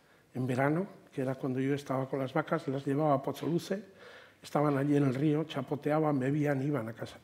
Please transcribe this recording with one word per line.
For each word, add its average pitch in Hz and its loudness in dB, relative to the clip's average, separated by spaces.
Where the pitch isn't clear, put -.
en 127 -2
verano, 139 2
que 139 -4
era 131 -2
cuando 131 -4
yo 135 0
estaba 131 -2
con 139 -4
las 127 -4
vacas, 156 0
las 139 -2
llevaba 143 4
a 131 4
Pozzoluce, 165 -2
estaban 143 2
allí 143 4
en 143 6
el 123 2
río, 151 2
chapoteaban, 147 0
bebían, 139 2
iban 135 -2
a 117 -6
casa. - -12